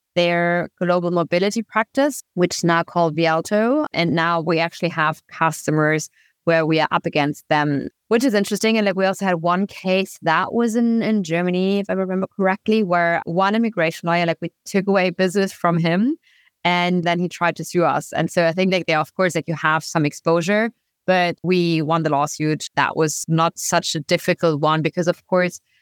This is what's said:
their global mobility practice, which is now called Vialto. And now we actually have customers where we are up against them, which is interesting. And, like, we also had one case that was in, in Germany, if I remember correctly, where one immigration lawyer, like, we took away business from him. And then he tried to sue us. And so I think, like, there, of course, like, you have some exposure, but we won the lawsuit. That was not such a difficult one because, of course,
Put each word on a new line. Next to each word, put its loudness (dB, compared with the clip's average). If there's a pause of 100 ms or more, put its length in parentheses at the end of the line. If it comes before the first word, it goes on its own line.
(160)
their 2
global 0
mobility 0
practice, -2 (120)
which 0
is -4
now 2
called 0
Vialto. 0
And 0
now 0
we 0
actually -4
have -2
customers 0 (360)
where 2
we 2
are 0
up -2
against -2
them, 0 (180)
which 2
is 2
interesting. 0
And, 0
like, 0
we 0
also -2
had 0
one 0
case -2
that 0
was 0
in, 2
in 0
Germany, 0
if -8
I -2
remember -2
correctly, 0
where 2
one 0
immigration -2
lawyer, 2
like, -2
we -8 (140)
took -2
away 2
business 0
from 0
him. 2 (460)
And 0
then 0
he 0
tried -4
to -10
sue 0
us. -2
And -2
so 2
I 2
think, 0
like, 0
there, 0
of -4
course, 0
like, -2
you -4
have 0
some 0
exposure, 0 (360)
but 2
we 2
won 0
the -2
lawsuit. -2
That 2
was 0
not 0
such -2
a -4
difficult 0
one 2
because, 0
of -4
course, 0 (240)